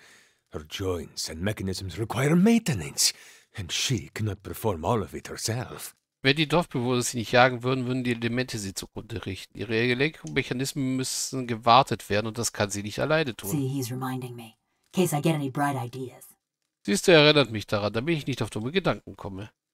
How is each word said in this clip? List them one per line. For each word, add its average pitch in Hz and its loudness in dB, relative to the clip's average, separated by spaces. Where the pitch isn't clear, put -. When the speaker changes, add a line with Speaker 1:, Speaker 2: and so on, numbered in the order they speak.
Speaker 1:
Her 78 -8
joints 90 -6
and 80 -10
mechanisms 95 -4
require 127 2
maintenance, 175 2
and 90 -8
she - -2
cannot 107 -4
perform 87 -4
all 107 2
of - -10
it 69 -10
herself. 82 -6
Speaker 2:
Wenn 135 4
die 151 0
Dorfbewohner 131 2
sie 123 -4
nicht 110 -4
jagen 123 6
würden, 127 0
würden 127 -2
die 120 2
Elemente 117 -2
sie 95 -6
zugrunde - -10
richten. - -8
Ihre 113 0
Gelenkmechanismen 135 -2
müssen 131 -4
gewartet 120 2
werden 104 0
und 110 -6
das 117 -2
kann 104 -2
sie 101 -6
nicht 104 -8
alleine 139 0
tun. - -8
Speaker 3:
See, 139 0
he's 131 -4
reminding 127 -8
me. 117 -16
In 185 4
case 156 2
I 143 2
get 160 4
any 143 -2
bright 143 0
ideas. 123 -8
Speaker 2:
Siehst - 2
du, 190 10
er 156 12
erinnert 147 8
mich 104 -4
daran, 104 0
damit 139 0
ich 139 -6
nicht 131 -2
auf 107 -4
dumme 117 -6
Gedanken 143 -2
komme. 101 -10